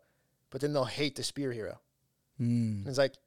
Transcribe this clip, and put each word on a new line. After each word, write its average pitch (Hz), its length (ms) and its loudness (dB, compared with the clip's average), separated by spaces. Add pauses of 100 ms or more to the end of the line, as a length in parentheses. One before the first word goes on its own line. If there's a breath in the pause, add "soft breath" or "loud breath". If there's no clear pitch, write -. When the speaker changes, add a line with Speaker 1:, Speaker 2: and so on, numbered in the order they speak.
(500)
Speaker 1:
But 131 120 -6
then 147 120 0
they'll 131 120 4
hate 139 300 -2
the 117 80 -6
spear 139 280 -4
hero. 107 280 -6 (600)
Speaker 2:
Mm. 117 380 2
Speaker 1:
And 98 80 -6
it's 131 100 -2
like, 139 160 4 (140)